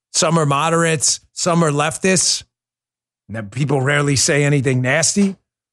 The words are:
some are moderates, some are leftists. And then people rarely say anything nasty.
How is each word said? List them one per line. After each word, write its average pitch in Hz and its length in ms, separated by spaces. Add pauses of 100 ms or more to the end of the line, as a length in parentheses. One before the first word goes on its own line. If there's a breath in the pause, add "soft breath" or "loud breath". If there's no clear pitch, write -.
(120)
some 165 260
are 160 80
moderates, 160 760 (100)
some 170 320
are 156 80
leftists. 151 720 (840)
And 101 60
then 110 140
people 135 300
rarely 143 380
say 143 260
anything 139 380
nasty. 165 560 (360)